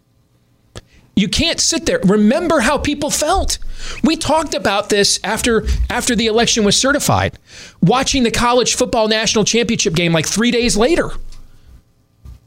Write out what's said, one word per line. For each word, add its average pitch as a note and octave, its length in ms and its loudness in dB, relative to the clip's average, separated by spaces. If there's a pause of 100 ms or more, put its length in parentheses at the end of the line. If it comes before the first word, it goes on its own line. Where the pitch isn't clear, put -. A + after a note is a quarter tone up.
(1120)
You G3+ 140 0
can't D#4+ 320 -2
sit - 280 -2
there. F3+ 180 0
Remember B3+ 560 2
how C4+ 160 0
people D4 320 -4
felt. E4 480 0 (460)
We D#4+ 120 2
talked D#4 380 -2
about G#3 360 -2
this G3+ 360 2
after, G#3+ 400 0 (240)
after A#3 260 -2
the A3+ 120 2
election A3 360 2
was G3+ 160 2
certified, B2 580 0 (440)
watching B3+ 420 2
the A3+ 80 2
college A#3+ 440 2
football A3+ 340 0
national A3 340 0
championship A3 500 0
game, E3+ 200 2
like, D#3+ 140 0
three A#3 240 0
days A#3+ 260 0
later. C4+ 340 2 (1400)